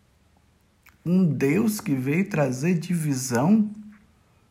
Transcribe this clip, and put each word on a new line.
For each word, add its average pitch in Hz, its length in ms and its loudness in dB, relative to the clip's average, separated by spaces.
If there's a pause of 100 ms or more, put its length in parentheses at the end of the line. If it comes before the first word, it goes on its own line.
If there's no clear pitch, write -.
(1040)
Um 185 200 4
Deus 147 560 0
que 147 120 -4
veio 143 360 -2
trazer 147 460 0
divisão? 156 920 0 (800)